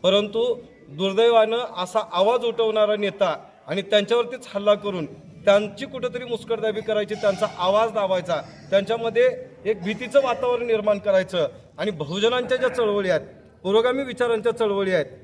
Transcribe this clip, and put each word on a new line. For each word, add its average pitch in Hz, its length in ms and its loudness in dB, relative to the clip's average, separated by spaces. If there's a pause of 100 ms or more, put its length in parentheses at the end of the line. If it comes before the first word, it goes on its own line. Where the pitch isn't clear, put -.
परंतु 208 400 2 (460)
दुर्दैवानं 220 720 2 (140)
असा 180 220 -2 (120)
आवाज 220 340 2
उठवणारा 214 500 2
नेता 196 400 -2 (320)
आणि 175 140 -4
त्यांच्यावरतीच 233 720 0
हल्ला 202 200 2
करून 202 320 -4 (400)
त्यांची 208 400 2
कुठंतरी 254 380 -8
मुस्कटदाबी 220 580 -4
करायची, 214 340 -2
त्यांचा 208 320 0 (100)
आवाज 208 340 2
दाबायचा, 180 500 -2 (280)
त्यांच्यामध्ये 226 600 2 (360)
एक 196 180 -2
भीतीचं 247 400 2
वातावरण 247 440 0
निर्माण 208 320 2
करायचं 185 480 0 (300)
आणि 180 140 -4
बहुजनांच्या 220 680 -2
ज्या 254 120 0
चळवळी 208 400 0
आहेत, 165 180 0 (360)
पुरोगामी 233 400 2
विचारांच्या 233 480 0
चळवळी 202 420 0
आहेत 156 120 2 (180)